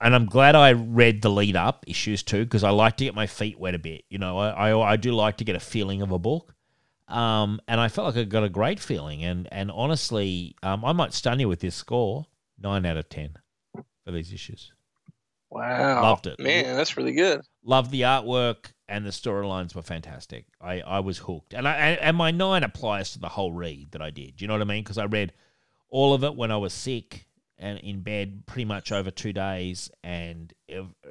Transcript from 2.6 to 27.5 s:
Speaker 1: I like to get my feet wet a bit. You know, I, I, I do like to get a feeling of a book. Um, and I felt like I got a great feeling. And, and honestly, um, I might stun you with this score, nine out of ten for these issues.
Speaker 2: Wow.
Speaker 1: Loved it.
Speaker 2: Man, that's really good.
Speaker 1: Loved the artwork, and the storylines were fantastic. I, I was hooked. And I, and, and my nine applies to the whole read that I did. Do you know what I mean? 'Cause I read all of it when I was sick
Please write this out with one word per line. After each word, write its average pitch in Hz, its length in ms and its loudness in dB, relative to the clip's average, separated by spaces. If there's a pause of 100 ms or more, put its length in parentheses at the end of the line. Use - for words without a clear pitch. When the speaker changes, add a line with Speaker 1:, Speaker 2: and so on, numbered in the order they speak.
Speaker 1:
I 101 60 4
like 110 260 6
to 131 80 -2
get 101 100 -4
my 107 140 -2
feet - 320 -8
wet 90 160 -4
a - 20 -4
bit. 80 320 -12
You 98 80 -8
know, 92 200 -4
I, 104 340 2
I, 110 220 4
I - 20 4
do 120 160 0
like 107 240 2
to 113 80 -6
get 101 100 -2
a 85 60 -4
feeling 98 420 -2
of 98 80 -2
a 92 80 0
book. 123 340 -2 (540)
Um, 110 600 0
and 117 120 2
I 117 60 4
felt 196 220 -2
like 117 80 -2
I 120 80 0
got 107 180 0
a 104 60 0
great 101 320 -2
feeling. 76 440 -6
And, 90 280 -4
and 98 180 -6
honestly, 101 960 -2
um, 101 200 -2
I 143 80 0
might 170 220 0
stun 123 240 0
you 123 100 2
with 87 120 0
this 90 160 -6
score, 120 500 -2 (320)
nine 101 260 -2
out 82 120 0
of 78 120 -6
ten 76 280 -12 (680)
for - 60 -12
these 85 220 -8
issues. - 400 -16 (760)
Speaker 2:
Wow. 123 540 0
Speaker 1:
Loved 110 240 4
it. - 140 -10
Speaker 2:
Man, 135 360 0
that's 151 200 -2
really 131 160 -2
good. 160 300 2 (200)
Speaker 1:
Loved 127 300 2
the 131 80 -2
artwork, 123 720 0 (160)
and 104 180 -6
the 101 40 -6
storylines 95 640 -6
were 85 60 -10
fantastic. 80 640 -14 (140)
I, 90 200 -8
I 98 180 -4
was 95 200 -4
hooked. - 360 -12
And 127 140 -2
I, 151 60 0
and, 151 260 2
and 165 160 2
my 165 160 2
nine 185 320 2
applies 104 480 -4
to - 80 -16
the 85 80 -8
whole 92 240 -4
read 76 400 -10
that 76 100 -10
I 78 80 -8
did. 69 260 -18
Do 92 60 -12
you 104 60 -8
know 107 60 0
what 107 80 0
I - 20 0
mean? 104 180 -4
'Cause 101 160 -8
I 104 60 -2
read 101 280 -2 (560)
all 139 260 4
of 131 100 0
it 151 100 -4
when 117 160 -4
I 107 60 0
was 98 160 -4
sick - 500 -10 (360)